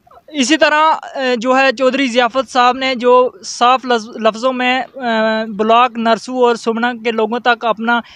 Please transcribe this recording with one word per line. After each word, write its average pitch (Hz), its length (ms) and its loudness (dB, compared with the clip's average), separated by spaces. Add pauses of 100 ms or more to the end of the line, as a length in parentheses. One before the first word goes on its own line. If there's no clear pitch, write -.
(340)
इसी 285 240 0
तरह, 302 200 2
अ, 277 580 0
जो 247 180 0
है 269 180 4
चौधरी 254 380 0
ज़ियाफ़त 240 400 0
साहब 247 280 2
ने 262 180 -2
जो 247 480 2
साफ 247 420 0
लफ्ज़-, 240 320 -2
लफ्ज़ों 220 360 -2
में, 254 300 -2
अ, - 40 -14 (640)
ब्लॉक 226 480 2
नरसू 233 460 -2
और 240 140 4
सुमना 233 360 -2
के 233 180 -4
लोगों 220 280 -2
तक 240 260 0
अपना 226 380 0 (120)